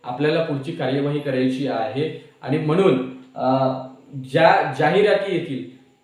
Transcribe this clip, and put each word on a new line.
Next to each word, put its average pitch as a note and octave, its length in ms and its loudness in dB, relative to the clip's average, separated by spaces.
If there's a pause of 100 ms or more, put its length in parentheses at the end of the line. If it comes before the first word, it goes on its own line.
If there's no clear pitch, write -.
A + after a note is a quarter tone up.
आपल्याला D3+ 380 0
पुढची D3 280 -6
कार्यवाही C#3+ 480 -2
करायची C3 480 -2
आहे. A#2+ 580 -4 (160)
आणि - 160 -2
म्हणून, D#3 580 2 (180)
अ, C3 380 2 (600)
ज्या D#3+ 460 4
जाहिराती F#3 560 2
येतील - 420 -6 (280)